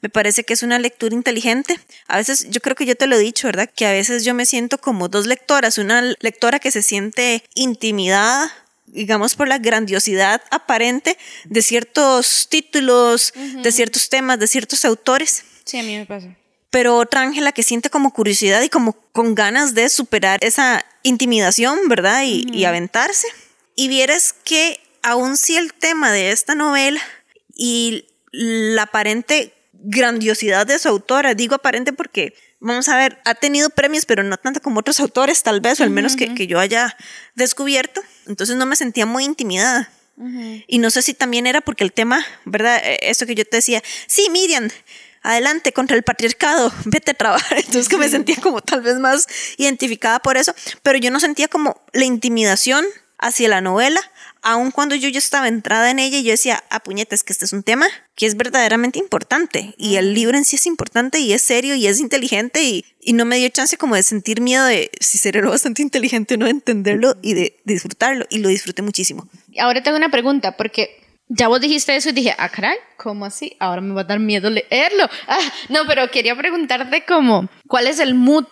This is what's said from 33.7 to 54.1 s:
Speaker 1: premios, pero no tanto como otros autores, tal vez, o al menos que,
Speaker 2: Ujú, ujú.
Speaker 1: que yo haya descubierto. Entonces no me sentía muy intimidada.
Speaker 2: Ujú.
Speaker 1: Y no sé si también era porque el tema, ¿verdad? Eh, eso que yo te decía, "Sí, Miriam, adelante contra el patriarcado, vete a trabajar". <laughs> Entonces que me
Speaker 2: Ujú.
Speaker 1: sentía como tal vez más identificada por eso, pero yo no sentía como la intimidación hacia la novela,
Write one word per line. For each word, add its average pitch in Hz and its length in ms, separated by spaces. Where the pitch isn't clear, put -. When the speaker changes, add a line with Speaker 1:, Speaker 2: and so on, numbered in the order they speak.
Speaker 1:
premios, 294 360
pero 202 160
no 196 160
tanto 277 220
como 220 200
otros 277 200
autores, 277 420
tal 208 180
vez, 247 200
o 302 40
al - 60
menos 262 260
que, 247 80
Speaker 2:
Ujú, 226 80
ujú. 247 60
Speaker 1:
que 190 80
yo 175 120
haya 220 380
descubierto. 269 680
Entonces 202 300
no 262 100
me 262 100
sentía 233 300
muy 254 180
intimidada. 240 640
Speaker 2:
Ujú. 233 500
Speaker 1:
Y 247 120
no 226 120
sé 254 120
si 277 120
también 240 320
era 262 140
porque 240 240
el 185 80
tema, 240 320
¿verdad? 220 380
Eh, 131 200
eso 233 240
que 233 80
yo 214 100
te - 140
decía, 233 240
"Sí, - 240
Miriam, 330 380
adelante 262 500
contra 269 240
el 240 60
patriarcado, 240 680
vete 208 240
a 277 40
trabajar". 220 440
<laughs> - 80
Entonces 247 220
que 392 100
me 294 80
Speaker 2:
Ujú. 285 60
Speaker 1:
sentía 311 240
como 294 260
tal 277 200
vez 247 160
más 269 280
identificada 247 640
por 262 160
eso, 262 180
pero 269 160
yo 247 120
no 269 100
sentía 302 280
como 302 320
la 262 120
intimidación 233 800
hacia 233 300
la 196 120
novela, 233 400